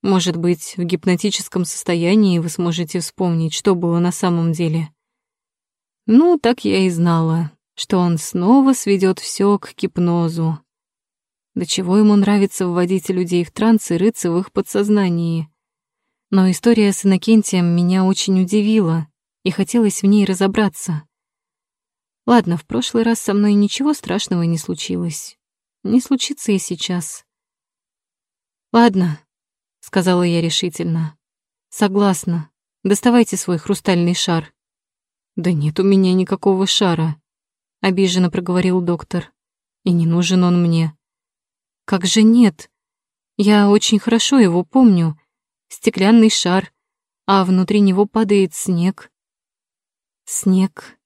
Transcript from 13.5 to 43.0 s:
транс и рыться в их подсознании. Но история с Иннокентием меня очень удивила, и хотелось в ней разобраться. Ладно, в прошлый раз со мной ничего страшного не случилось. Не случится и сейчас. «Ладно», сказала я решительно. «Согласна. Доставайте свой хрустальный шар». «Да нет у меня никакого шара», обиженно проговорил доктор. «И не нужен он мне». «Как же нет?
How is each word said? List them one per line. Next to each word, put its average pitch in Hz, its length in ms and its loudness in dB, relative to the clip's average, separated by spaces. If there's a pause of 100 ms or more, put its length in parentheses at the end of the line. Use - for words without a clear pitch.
транс 220 400 0
и 170 60 -2
рыться 185 340 -2
в 170 80 0
их 190 140 -6
подсознании. 175 1000 -2 (800)
Но 190 180 2
история 208 440 2
с - 120 -8
Иннокентием 190 640 2
меня 175 380 0
очень 190 360 0
удивила, 185 680 0 (340)
и 185 80 -2
хотелось 208 520 -2
в 202 40 0
ней 202 180 4
разобраться. 190 800 -2 (1200)
Ладно, 220 320 2
в - 100 -12
прошлый - 360 -4
раз 226 160 0
со - 160 -4
мной 208 200 2
ничего 240 400 0
страшного 180 480 -4
не 165 160 -2
случилось. 175 800 -8 (460)
Не 214 180 0
случится 262 520 -4
и 190 60 0
сейчас. - 680 -8 (1500)
«Ладно», 190 460 2 (680)
сказала 180 340 0
я 170 200 0
решительно. 165 760 -4 (540)
«Согласна. 190 800 -2 (340)
Доставайте 220 540 2
свой 180 180 -4
хрустальный 175 560 -2
шар». 165 400 -4 (840)
«Да 180 160 -2
нет 151 300 -2
у - 20 2
меня 190 300 4
никакого 190 540 0
шара», 165 500 0 (640)
обиженно 185 500 0
проговорил 180 520 -2
доктор. 170 500 -6 (520)
«И 185 80 0
не 170 120 2
нужен 180 400 2
он 175 180 2
мне». 165 320 0 (920)
«Как 185 180 -2
же 214 180 2
нет? 226 480 4 (680)